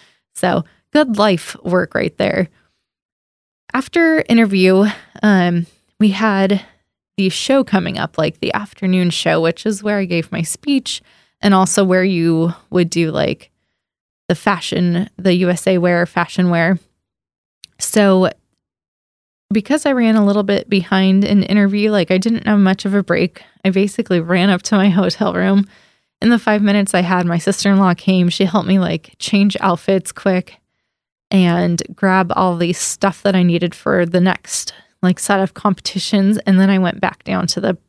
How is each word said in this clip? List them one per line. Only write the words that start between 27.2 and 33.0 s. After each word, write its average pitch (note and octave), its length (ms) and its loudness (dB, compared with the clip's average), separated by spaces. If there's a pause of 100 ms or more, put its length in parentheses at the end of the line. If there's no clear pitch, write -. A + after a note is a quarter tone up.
my E3+ 120 0
sister-in-law G3 560 2
came. F3+ 340 0
She F#3 160 0
helped F#3 240 -2
me, F#3+ 100 4
like, E3 400 -4
change G3+ 420 0
outfits F#3+ 520 -2
quick - 480 -4 (720)
and F3 520 2 (120)
grab F#3+ 400 0
all F3+ 220 0
the E3+ 160 -2
stuff - 500 -4